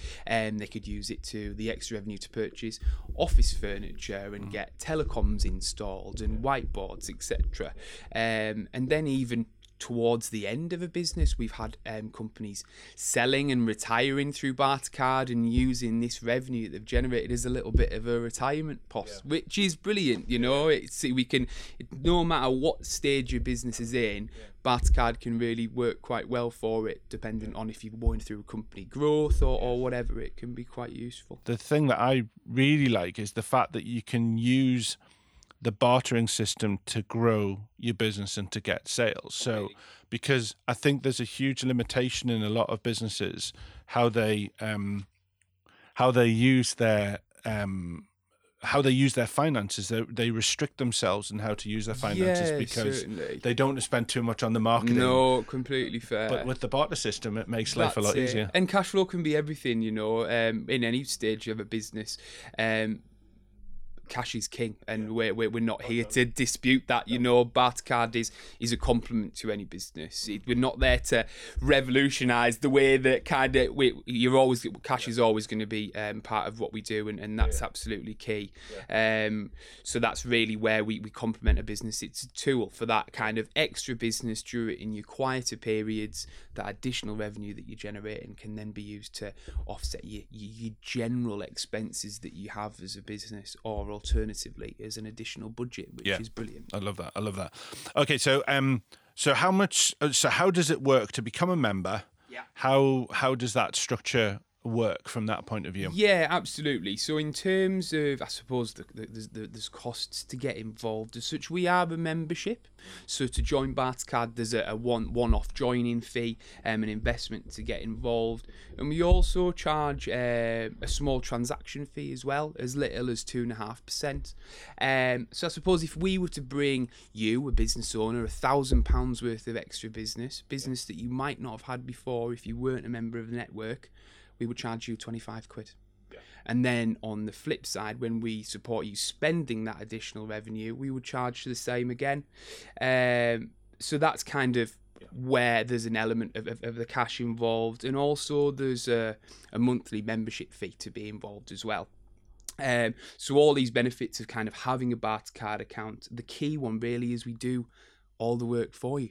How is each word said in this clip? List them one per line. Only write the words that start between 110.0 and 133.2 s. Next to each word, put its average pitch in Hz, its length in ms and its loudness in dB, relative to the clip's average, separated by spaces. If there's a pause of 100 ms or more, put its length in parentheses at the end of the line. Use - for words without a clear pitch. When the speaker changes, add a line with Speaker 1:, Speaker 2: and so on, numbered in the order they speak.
Speaker 1:
to - 100 -12
get 127 220 -4
involved 110 580 -6
as 117 100 -8
such. - 240 -6
We 175 180 0
are 180 160 6
a 170 120 -2
membership. 165 720 -4 (380)
So - 220 -2
to - 140 -2
join 135 320 2
Bartcard, 123 640 -2
there's 117 180 -2
a, 110 140 2
a 110 80 -4
one, 117 380 0
one-off 117 400 2
joining 120 480 0
fee, 117 360 -4 (280)
um, 110 180 0
an 107 60 -2
investment 110 540 -4 (100)
to - 100 -12
get - 180 -4
involved. 117 640 -2 (320)
And 143 120 -2
we 160 120 0
also 175 520 6
charge, 147 560 -2
uh, 117 600 0 (120)
a 123 60 -4
small 135 340 0
transaction 131 640 -6
fee 143 260 -10
as 127 140 -10
well, 147 340 -2
as 127 160 -4
little 127 340 -2
as 117 140 -4
two 123 200 -4
and 117 100 -4
a - 20 -10
half 110 300 -10
percent. - 500 -6 (460)
Um, 127 500 2
so - 160 -4
I - 20 0
suppose 170 320 2
if 165 140 -6
we 185 220 2
were 180 220 0
to - 20 -6
bring 135 480 0 (240)
you, 110 340 2
a 123 60 -4
business 110 420 2
owner, 113 300 0
a 107 40 -2 (180)
thousand 131 360 4
pounds 123 400 0
worth 113 240 -4
of 117 80 -4
extra - 340 -8
business, 113 600 -8
business 135 360 -6
that - 140 -12
you 120 100 -6
might 131 300 -4
not 127 120 -8
have 110 100 -12 (100)
had 127 140 -8
before 120 480 -4
if 117 120 -12
you 113 120 -6
weren't 127 280 -2
a 113 40 -8
member 117 280 -6
of 113 140 -8